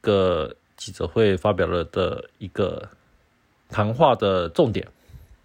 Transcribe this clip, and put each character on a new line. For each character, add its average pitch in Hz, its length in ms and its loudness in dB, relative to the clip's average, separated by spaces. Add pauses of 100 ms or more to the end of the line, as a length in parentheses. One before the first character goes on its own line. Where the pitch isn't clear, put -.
个 92 540 0 (220)
记 - 140 -16
者 82 140 -8
会 98 320 2
发 104 160 0
表 87 140 0
了 85 180 -2
的 82 440 -4 (100)
一 98 80 -12
个 87 420 -6 (800)
谈 107 240 -2
话 131 220 6
的 92 340 0
重 131 220 2
点。 - 160 -6 (580)